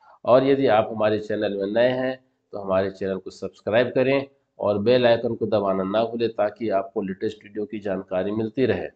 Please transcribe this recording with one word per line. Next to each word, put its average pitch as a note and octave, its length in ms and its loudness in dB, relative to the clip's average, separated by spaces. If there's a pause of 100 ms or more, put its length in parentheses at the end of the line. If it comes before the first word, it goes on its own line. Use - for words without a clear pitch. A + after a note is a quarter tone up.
(260)
और B2 180 6
यदि C#3 240 4
आप A2 240 4
हमारे G#2+ 280 0
channel G#2 380 -4
में G2 160 -4
नए A#2+ 160 4
हैं C3 360 -4 (260)
तो G#2 80 -12
हमारे G2 320 0
channel F#2+ 260 -4
को - 120 -14
सब्सक्राइब A2+ 640 -2
करें C3+ 360 0 (320)
और G#2 180 0
बेल B2 280 4
आइकन A#2 300 2
को A2+ 100 -4
दबाना G2 380 0
ना G#2 220 0
भूलें A#2 240 -2
ताकि G#2+ 400 -4
आपको G2 320 -4
लेटेस्ट G2 420 -6
वीडियो G#2 220 -10
की G#2+ 140 -10
जानकारी F#2+ 520 -4
मिलती A2+ 340 -2
रहे। F2+ 300 0